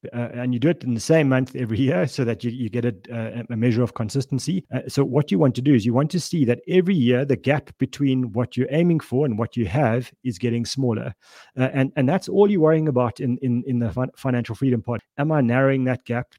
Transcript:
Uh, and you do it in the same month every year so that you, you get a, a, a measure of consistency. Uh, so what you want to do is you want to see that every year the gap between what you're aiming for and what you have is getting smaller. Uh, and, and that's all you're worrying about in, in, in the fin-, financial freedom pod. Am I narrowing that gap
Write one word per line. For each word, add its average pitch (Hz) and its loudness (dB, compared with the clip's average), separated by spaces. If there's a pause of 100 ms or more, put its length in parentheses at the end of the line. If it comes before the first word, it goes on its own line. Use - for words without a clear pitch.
(140)
Uh, 120 -6
and 123 -4
you 120 -2
do 143 2
it 170 -2
in 127 -2
the 110 -4
same 160 4
month 131 2
every 113 -4
year 151 2
so 131 -4
that 113 -4
you, 120 -2
you 120 -6
get 117 -2
a, 120 -2 (160)
a, 113 -8
a 117 -4
measure 117 2
of 117 -2
consistency. 135 -4 (100)
Uh, 127 -2
so 139 2
what 135 0
you 196 2
want 139 4
to 123 -4
do 139 4
is 104 4
you 120 2
want 143 2
to 180 -2
see 160 -2
that 120 2
every 185 4
year 123 2
the 135 2
gap 143 -2
between 131 -2
what 110 -4
you're 123 0
aiming 165 2
for 139 -2
and 110 -2
what 117 -4
you 113 0
have 123 0 (140)
is 120 -6
getting 117 -2
smaller. 120 -4 (400)
Uh, 131 0
and, 135 0
and 131 2
that's 185 -2
all 202 4
you're 190 2
worrying 156 4
about 123 0
in, 127 -2
in, 123 0
in 127 -2
the 113 -2
fin-, 127 -4
financial 120 -4
freedom 123 0
pod. 117 -6 (180)
Am 147 -2
I 151 2
narrowing 131 2
that 127 -2
gap 120 -6